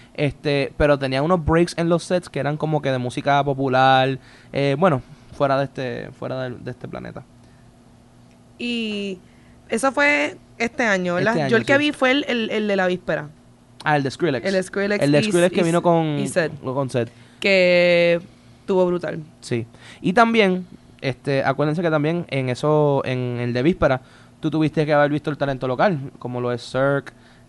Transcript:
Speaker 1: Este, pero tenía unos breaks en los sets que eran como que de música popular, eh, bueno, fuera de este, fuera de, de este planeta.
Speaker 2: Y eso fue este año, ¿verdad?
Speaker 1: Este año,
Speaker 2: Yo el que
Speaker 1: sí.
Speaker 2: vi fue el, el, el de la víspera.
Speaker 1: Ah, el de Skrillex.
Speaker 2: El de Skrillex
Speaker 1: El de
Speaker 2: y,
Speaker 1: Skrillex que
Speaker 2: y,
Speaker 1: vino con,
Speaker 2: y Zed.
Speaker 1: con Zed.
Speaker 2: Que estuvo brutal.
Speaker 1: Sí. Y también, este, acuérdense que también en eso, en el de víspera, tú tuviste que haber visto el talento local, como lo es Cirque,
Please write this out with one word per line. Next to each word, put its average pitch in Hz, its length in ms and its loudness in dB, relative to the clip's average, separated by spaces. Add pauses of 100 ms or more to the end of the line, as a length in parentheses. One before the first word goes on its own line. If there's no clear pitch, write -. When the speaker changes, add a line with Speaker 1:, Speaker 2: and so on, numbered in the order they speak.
(140)
Speaker 1:
Este, 143 640 -2
pero 147 220 4
tenía 135 240 -2
unos 175 200 2
breaks 165 340 2
en 170 120 0
los 170 140 0
sets 180 260 -4
que 143 100 -8
eran 143 180 -2
como 151 240 -2
que 139 100 -2
de 131 80 0
música 143 440 0
popular, 131 760 2 (360)
eh, 139 260 0
bueno, 143 220 4 (320)
fuera 135 240 0
de 139 80 0
este, 123 520 -8
fuera 131 260 -8
de, 127 140 -8
de 123 140 -12
este 123 160 -14
planeta. 117 360 -12 (1300)
Speaker 2:
Y 214 600 -6 (520)
eso 247 220 0
fue 294 460 0 (200)
este 233 260 -2
año, 185 320 0
¿verdad? 202 180 2
Speaker 1:
Este 160 100 0
año, 131 80 0
Speaker 2:
Yo 226 60 4
el 226 80 0
que 277 80 2
Speaker 1:
sí. 277 60 6
Speaker 2:
vi 294 120 0
fue 254 200 2
el, 285 160 0
el, 233 220 -2
el 214 180 -2
de 202 80 0
la 185 120 0
víspera. 160 420 -4 (540)
Speaker 1:
Ah, 151 140 2
el 143 60 0
de 131 80 -2
Skrillex. 139 340 -2
Speaker 2:
El 196 80 -2
de 92 100 0
Skrillex 104 400 -2
Speaker 1:
El 143 80 4
de 147 80 6
Speaker 2:
y, 220 40 2
Speaker 1:
Skrillex 180 300 2
que 190 80 2
Speaker 2:
y, - 20 4
Speaker 1:
vino 170 180 2
con, 160 380 2
Speaker 2:
y 139 80 -2
Zed. 156 240 -2 (120)
Speaker 1:
con 131 260 -4
Zed. 117 200 -2 (320)
Speaker 2:
Que 175 800 4 (400)
estuvo 185 240 2
brutal. 175 340 -4 (220)
Speaker 1:
Sí. 117 260 -6 (340)
Y - 120 0
también, 208 520 4 (360)
este, 135 420 -2
acuérdense 151 380 -2
que 170 100 0
también 156 380 -2
en 131 200 -4
eso, 147 560 0
en 123 340 -4
el 120 140 -4
de 123 80 -2
víspera, 143 400 2 (380)
tú 160 100 -4
tuviste 151 360 0
que 151 80 0
haber 147 180 4
visto 151 180 -4
el 143 80 -6
talento 139 300 -4
local, 147 320 0 (200)
como 123 220 -8
lo 123 100 -2
es 120 120 -6
Cirque, 139 480 -2 (380)